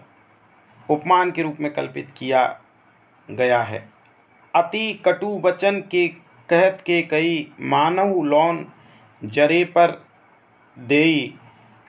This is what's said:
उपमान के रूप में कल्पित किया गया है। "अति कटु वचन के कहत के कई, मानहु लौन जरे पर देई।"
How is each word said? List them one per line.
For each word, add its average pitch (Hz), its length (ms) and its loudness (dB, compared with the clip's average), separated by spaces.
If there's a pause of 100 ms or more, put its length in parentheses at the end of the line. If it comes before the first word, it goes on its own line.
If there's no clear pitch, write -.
(920)
उपमान 175 400 0
के 165 120 -4
रूप 151 180 -6
में 147 120 -6
कल्पित 139 440 -8
किया 127 440 0 (680)
गया 120 320 0
है। 107 260 -10 (680)
"अति 208 500 -2
कटु 185 400 -2
वचन 190 360 0
के 180 280 -2 (400)
कहत 190 380 2
के 170 160 0
कई, 160 580 -2
मानहु 165 640 0
लौन 156 500 0 (520)
जरे 147 400 2
पर 170 400 2 (720)
देई।" 143 600 0 (500)